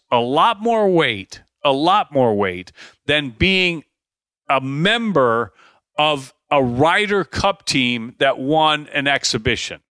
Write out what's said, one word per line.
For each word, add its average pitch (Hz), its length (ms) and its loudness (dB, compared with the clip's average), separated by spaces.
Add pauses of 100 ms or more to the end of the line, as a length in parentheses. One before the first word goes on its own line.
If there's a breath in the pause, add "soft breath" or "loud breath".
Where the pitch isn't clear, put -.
(100)
a 120 100 2
lot 175 420 2
more 226 260 2
weight, 131 540 0 (200)
a 143 100 2
lot 170 400 0
more 123 220 2
weight 92 380 -4 (320 loud breath)
than 147 240 -2
being 175 560 0 (640)
a 139 100 0
member 139 920 0 (460 soft breath)
of 147 340 -2 (180)
a 143 120 4
Ryder 170 600 0
Cup - 420 -4
team 120 540 -2
that 135 180 2
won 151 500 0
an 143 180 -4
exhibition. 120 840 -2